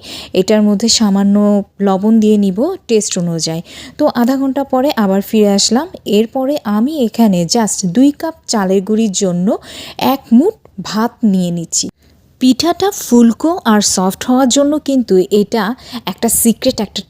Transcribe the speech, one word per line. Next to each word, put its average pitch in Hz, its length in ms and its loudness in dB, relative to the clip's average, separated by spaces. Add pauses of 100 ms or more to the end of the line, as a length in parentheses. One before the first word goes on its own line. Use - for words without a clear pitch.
(320)
এটার 214 300 2
মধ্যে 208 260 0
সামান্য 202 760 2 (180)
লবণ 202 400 2
দিয়ে 214 160 4
নিব 208 400 0 (120)
টেস্ট 208 300 0
অনুযায়ী। 165 440 -4 (360)
তো 302 160 2
আধা 240 220 0
ঘন্টা 269 280 -2
পরে 269 320 0
আবার 196 260 0
ফিরে 208 260 2
আসলাম। 220 400 0 (160)
এরপরে 262 600 -2
আমি 240 400 -2
এখানে 202 400 2
just 202 420 -2
দুই 247 240 2
কাপ 320 240 -6 (120)
চালের 190 360 0
গুঁড়ির 214 300 -2
জন্য 185 460 0 (400)
এক 254 220 -2 (120)
মুঠ 302 220 4 (280)
ভাত 220 300 -4 (100)
নিয়ে 185 280 2
নিচ্ছি। - 380 -6 (500)
পিঠাটা 339 520 2
ফুলকো 240 760 2
আর 214 160 2
সফট 190 440 -2
হওয়ার 254 240 2
জন্য 285 300 2
কিন্তু 240 520 2
এটা 208 440 0 (320)
একটা 233 220 -4
সিক্রেট 240 520 0
একটা 196 280 -8